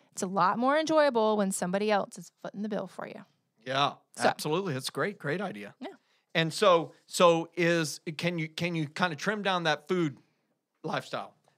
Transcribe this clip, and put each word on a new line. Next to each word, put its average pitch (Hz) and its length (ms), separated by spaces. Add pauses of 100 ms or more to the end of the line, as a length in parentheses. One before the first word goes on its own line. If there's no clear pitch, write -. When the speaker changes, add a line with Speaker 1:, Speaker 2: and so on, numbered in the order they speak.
(120)
Speaker 1:
It's - 100
a 196 40
lot 190 320
more 269 200
enjoyable 285 580
when 196 160
somebody 202 400
else - 260
is 170 140 (100)
footing - 200
the 214 60
bill 196 200
for - 180
you. - 180 (400)
Speaker 2:
Yeah, - 280 (240)
Speaker 1:
So. - 120
Speaker 2:
absolutely. 170 440
That's 127 180
great. 185 280
Great 156 240
idea. 101 360
Speaker 1:
Yeah. 294 100 (460)
Speaker 2:
And 165 180
so, 170 400 (140)
so 170 500
is, 170 440 (160)
can 175 220
you, 156 100
can 170 280
you 156 100
kinda 170 300
trim 208 260
down 185 220
that 151 240
food 165 280 (680)
lifestyle? 135 500 (240)